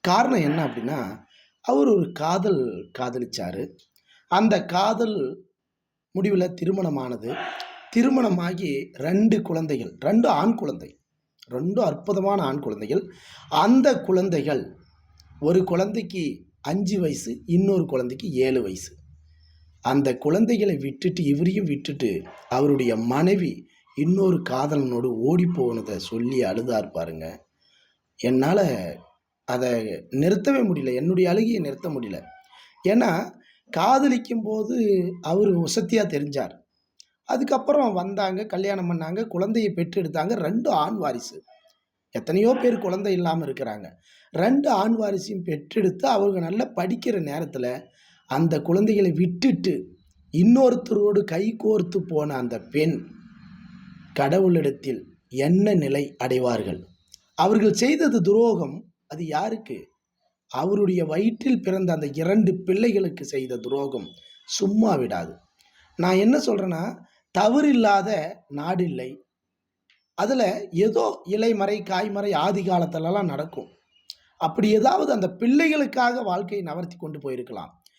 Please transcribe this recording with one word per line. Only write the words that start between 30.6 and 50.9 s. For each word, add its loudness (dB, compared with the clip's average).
முடியல, -2
என்னுடைய 2
அழுகையை 0
நிறுத்த -6
முடியல. -8
ஏன்னா, 2
காதலிக்கும் 2
போது -4
அவரு 2
உசத்தியா 0
தெரிஞ்சார். -4
அதுக்கப்புறம் 0
வந்தாங்க, -4
கல்யாணம் -4
பண்ணாங்க, -4
குழந்தையை -2
பெற்றெடுத்தாங்க. -4
ரெண்டு -2
ஆண் 0
வாரிசு. -6
எத்தனையோ 2
பேர் 2
குழந்தை -4
இல்லாம -2
இருக்கிறாங்க. -8
ரெண்டு 2
ஆண் 2
வாரிசையும் -4
பெற்றெடுத்து, -2
அவங்க 2
நல்லா -2
படிக்கிற -2
நேரத்துல -6
அந்த 0
குழந்தைகளை 2
விட்டுட்டு 0
இன்னொருத்தரோடு 4